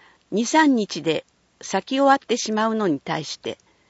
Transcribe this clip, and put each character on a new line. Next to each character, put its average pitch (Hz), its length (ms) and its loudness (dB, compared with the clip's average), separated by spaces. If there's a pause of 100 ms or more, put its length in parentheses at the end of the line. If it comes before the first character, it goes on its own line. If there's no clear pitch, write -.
(300)
二、 226 160 -2
三 311 280 4
日 196 280 -4
で 156 220 -2 (360)
咲 - 360 -4
き 269 40 0
終 277 80 6
わ 269 60 8
っ 277 40 0
て - 180 -4
し - 160 -6
ま 214 160 0
う 220 60 -2
の 214 140 0
に 143 120 0
対 156 240 -6
し - 140 -14
て、 - 200 -10 (320)